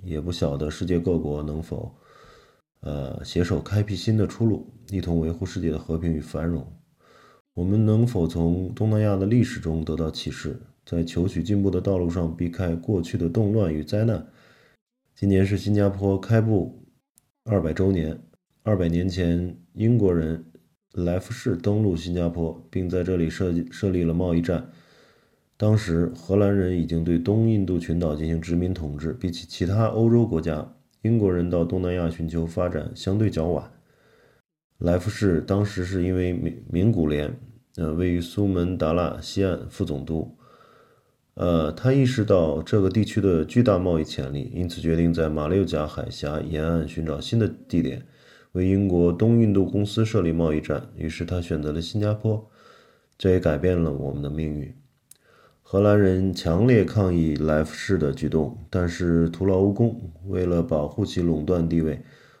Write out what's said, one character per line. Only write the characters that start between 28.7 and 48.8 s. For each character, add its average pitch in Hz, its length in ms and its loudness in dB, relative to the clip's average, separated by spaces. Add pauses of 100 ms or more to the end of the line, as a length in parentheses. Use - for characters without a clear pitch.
统 73 240 -8
治， 78 140 -4
比 - 180 -6
起 - 180 -12
其 - 160 -4
他 101 200 2
欧 113 260 2
洲 117 160 6
国 87 140 0
家， 76 340 -6 (280)
英 113 140 2
国 101 160 4
人 87 160 0
到 87 160 2
东 90 160 -2
南 90 140 -2
亚 85 160 -2
寻 82 180 -6
求 82 160 -2
发 90 240 -2
展 78 280 -6
相 98 200 -2
对 107 140 2
较 82 160 -2
晚。 82 240 -2 (1080)
莱 85 200 2
福 92 100 -6
士 95 320 2
当 101 240 0
时 92 200 -4
是 92 180 -2
因 92 140 0
为 90 160 0
名-， 82 360 -4
名 98 240 2
古 85 140 2
连， 73 260 -2 (440)
呃， 78 160 -4
位 90 180 0
于 87 100 0
苏 101 260 -2
门 90 300 0
答 80 160 0
腊 85 300 0
西 - 220 -4
岸 85 260 -2
副 - 140 -4
总 71 200 -6
督。 80 320 -6 (960)
呃， 85 380 2
他 127 200 0
意 139 120 4
识 127 200 0
到 82 360 2
这 104 200 2
个 95 100 4
地 104 140 2
区 - 160 -2
的 90 240 4
巨 120 180 2
大 104 160 4
贸 87 220 2
易 76 40 0
潜 69 300 -8
力， 69 180 -8
因 90 160 -4
此 82 120 -12
决 82 160 2
定 85 180 4
在 82 140 0
马 76 180 -2
六 92 180 2
甲 80 220 -2
海 78 240 -8
峡 76 300 -6
沿 76 220 -4
岸 82 240 0
寻 80 200 -6
找 73 140 -4
新 - 180 -2
的 107 100 4 (200)
地 87 140 0
点， 65 220 -4 (480)
为 92 160 0
英 98 200 4